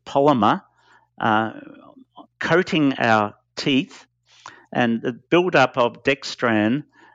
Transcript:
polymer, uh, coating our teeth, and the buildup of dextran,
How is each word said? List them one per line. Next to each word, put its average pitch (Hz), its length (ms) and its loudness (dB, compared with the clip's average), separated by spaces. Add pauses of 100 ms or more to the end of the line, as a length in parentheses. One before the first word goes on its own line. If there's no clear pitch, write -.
polymer, 139 560 2 (580)
uh, 110 320 0 (880)
coating 160 580 0
our 110 380 0 (200)
teeth, - 500 -4 (680)
and 117 280 -2
the 127 120 -6
buildup 165 640 0
of 120 260 -2
dextran, 120 800 -2 (320)